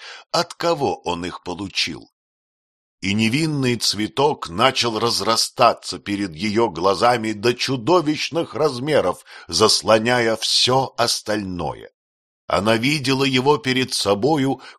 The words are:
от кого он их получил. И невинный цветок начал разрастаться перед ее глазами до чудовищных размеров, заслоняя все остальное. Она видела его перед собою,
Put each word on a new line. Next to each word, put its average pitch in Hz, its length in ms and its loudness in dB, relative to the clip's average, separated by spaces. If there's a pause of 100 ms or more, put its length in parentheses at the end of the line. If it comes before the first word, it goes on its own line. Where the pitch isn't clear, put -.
(320)
от 170 220 -2
кого 143 480 -2
он 87 220 -4
их 85 200 -8
получил. 87 680 -6 (920)
И 98 140 -2
невинный 127 600 0
цветок 110 760 -2
начал 117 480 0
разрастаться 107 1000 0
перед 101 360 -4
ее 104 340 0
глазами 98 640 2
до 107 220 0
чудовищных 147 1000 -2
размеров, 127 680 0 (240)
заслоняя 110 880 4
все - 640 0
остальное. 90 920 -4 (560)
Она 104 300 2
видела 135 480 0
его 135 340 2
перед 131 360 -2
собою, 131 680 0 (180)